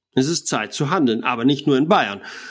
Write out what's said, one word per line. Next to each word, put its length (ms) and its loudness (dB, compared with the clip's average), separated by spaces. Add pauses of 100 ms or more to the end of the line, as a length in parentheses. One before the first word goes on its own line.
(140)
Es 160 2
ist 160 -4
Zeit 280 -4
zu 180 -2
handeln, 320 2
aber 200 -2
nicht 220 2
nur 100 4
in 120 2
Bayern. 340 2 (300)